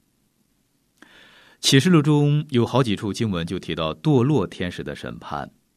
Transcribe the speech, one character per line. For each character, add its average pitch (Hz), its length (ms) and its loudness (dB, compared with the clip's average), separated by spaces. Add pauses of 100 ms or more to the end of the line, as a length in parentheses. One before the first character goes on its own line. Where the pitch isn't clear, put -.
(1600)
启 139 200 4
示 185 100 4
录 170 100 6
中 147 500 2
有 117 140 2
好 123 200 2
几 107 100 -2
处 98 180 -4
经 113 160 -4
文 85 160 -2
就 90 140 -6
提 90 160 -8
到 80 180 -4
堕 135 300 2
落 127 240 2
天 87 240 -8
使 80 140 -10
的 71 100 -10
审 58 240 -12
判。 69 320 -10 (260)